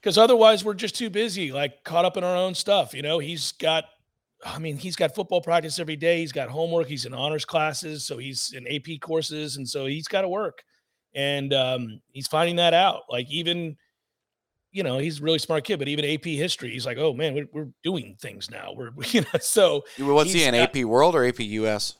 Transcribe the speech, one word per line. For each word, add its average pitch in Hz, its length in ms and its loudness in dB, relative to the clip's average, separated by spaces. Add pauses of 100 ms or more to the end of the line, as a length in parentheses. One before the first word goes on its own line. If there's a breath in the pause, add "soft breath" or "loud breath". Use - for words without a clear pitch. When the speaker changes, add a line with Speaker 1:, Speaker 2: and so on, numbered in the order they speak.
Speaker 1:
'Cause 190 140 0
otherwise 220 480 8
we're 208 100 -2
just 196 200 -6
too 226 160 -6
busy, 190 420 -4
like, 139 320 -6
caught 170 220 2
up 180 100 0
in 180 80 -2
our 180 120 0
own 185 180 0
stuff, 190 400 0
you 135 80 -10
know? 156 160 -2
He's 151 340 -6
got, 160 320 0 (580)
I - 160 -12
mean, 156 200 -6
he's 170 180 -8
got 165 180 0
football 180 280 0
practice 165 360 0
every 156 180 -6
day. 165 240 2
He's 156 120 -6
got 131 160 -6
homework. 165 380 0
He's 135 180 -8
in 123 80 -10
honors 143 320 -4
classes, 156 640 -6
so 131 100 -8
he's 131 380 -8
in 123 140 -14
A 147 100 -6
P 156 200 -12
courses, 151 600 -6
and 131 100 -10
so 135 160 -6
he's 147 240 -6
gotta 190 200 0
work. 190 360 -6 (500)
And, 139 380 -2
um, 127 480 0 (120)
he's 135 160 -10
finding 170 280 2
that 170 160 4
out. 185 380 4
Like, 123 200 -2
even, 165 460 -4 (960)
you 190 100 -6
know, 131 140 -2
he's 147 240 -4
a - 20 -8
really 160 160 2
smart 151 260 -2
kid, 175 140 -2
but 139 100 -4
even 147 180 -2
A 156 100 0
P 151 200 -6
history, 139 340 -4
he's 123 160 -8
like, 120 100 -6
"Oh, 147 160 0
man, 147 220 -2
we're, 147 180 -4
we're 147 160 -8 (140)
doing 160 360 -6
things 101 320 -14
now." 98 220 -14
We're, 120 280 -12
<laughs> 127 80 -8
you 233 120 6
know, 196 200 0
so 160 440 4 (140 loud breath)
Speaker 2:
What's 143 340 4
he 175 60 4
Speaker 1:
he's 151 80 6
Speaker 2:
in, 123 80 4
Speaker 1:
got 117 160 6
Speaker 2:
A - 20 -16
P 131 140 0
World 139 280 6
or 135 100 6
A 123 80 4
P 120 120 -6
U 107 220 -2
S? 107 340 -2